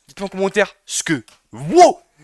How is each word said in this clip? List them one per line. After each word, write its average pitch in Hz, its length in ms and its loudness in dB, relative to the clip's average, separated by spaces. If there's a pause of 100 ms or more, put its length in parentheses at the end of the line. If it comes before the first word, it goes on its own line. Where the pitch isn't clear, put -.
Dites-moi - 180 -14
en 185 40 -12
commentaire 196 440 -4 (120)
ce - 160 -8
que, 139 220 -4 (280)
wow, 214 480 4 (240)